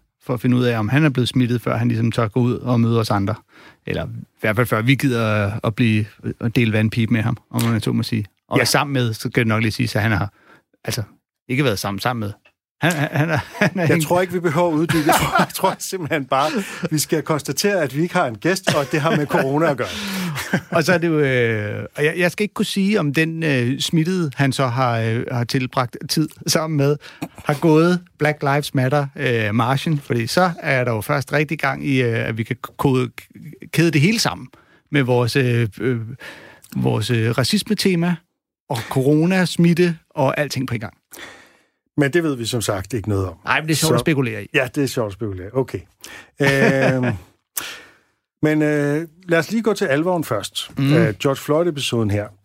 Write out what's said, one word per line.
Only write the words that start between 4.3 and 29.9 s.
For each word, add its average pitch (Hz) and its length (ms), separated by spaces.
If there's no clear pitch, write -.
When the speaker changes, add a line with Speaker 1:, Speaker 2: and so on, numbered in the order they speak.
Speaker 1:
hvert 107 140
fald 120 120
før 110 140
vi 131 140
gider 120 300
at, 98 60
at 110 120
blive, 110 300
at 113 140
dele 113 180
vandpibe 110 400
med 113 80
ham, 117 160
om 120 120
man 117 180
så 127 120
må 117 100
sige. 110 220
Og - 100
Speaker 2:
Ja. 117 60
Speaker 1:
sammen 139 280
med, 120 200
så - 60
skal 123 120
det 110 40
nok 110 140
lige 110 100
sige, 117 240
at 107 60
han 110 100
har, 101 220
altså, 113 180
ikke 127 140
været 113 160
sammen, 101 200
sammen 120 200
med. 104 120
Han, 165 100
han, 147 200
han 160 180
er, 156 80
han 208 200
er 190 60
Speaker 2:
Jeg 160 60
Speaker 1:
hængt 160 180
Speaker 2:
tror 175 160
ikke, 180 120
vi 180 60
behøver 170 280
at 165 60
uddybe. 165 340
Jeg 320 80
tror, - 240
jeg - 140
tror 190 260
simpelthen 156 460
bare, 143 240
vi 156 80
skal 156 220
konstatere, 165 600
at 131 160
vi 156 40
ikke 180 140
har 170 120
en 110 100
gæst, 185 380
og 151 60
at - 100
det 156 100
har 160 140
med 147 100
corona 151 440
at 135 80
gøre. 117 140
Speaker 1:
<laughs> 107 60
Og 170 120
så 180 100
er 175 40
det 170 100
jo... 156 120
Øh, 113 680
og 147 100
jeg, 165 120
jeg 175 140
skal - 120
ikke 208 100
kunne 208 120
sige, 202 340
om 147 140
den, 160 300
øh, 135 360
smittede, 165 560
han 139 160
så 135 160
har, 120 320
øh, 113 320
har 123 120
tilbragt 127 540
tid 151 200
sammen 160 300
med, 143 200
har 151 80
gået 165 460
Black 151 240
Lives 143 320
Matter, 139 400
øh, 117 400
marchen, 139 440